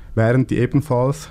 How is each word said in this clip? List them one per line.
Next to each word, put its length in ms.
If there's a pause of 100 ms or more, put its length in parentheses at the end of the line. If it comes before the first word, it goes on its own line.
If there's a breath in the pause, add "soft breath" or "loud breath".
(140 soft breath)
während 340
die 80
ebenfalls 760